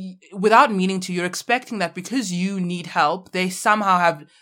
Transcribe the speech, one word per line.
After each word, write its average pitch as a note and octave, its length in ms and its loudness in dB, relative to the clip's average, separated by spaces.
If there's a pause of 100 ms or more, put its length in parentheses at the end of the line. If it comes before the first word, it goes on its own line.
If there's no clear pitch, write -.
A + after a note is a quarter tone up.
(320)
without G#3+ 400 4
meaning F#3+ 280 0
to, F#3 120 -8
you're F3 140 -2
expecting A#3+ 540 -4
that E3+ 140 -4
because F#3 380 -6
you F#3+ 280 -2
need F3 260 -4
help, E3+ 460 0
they F#3 180 -2
somehow G3 480 2
have, E3 260 0 (180)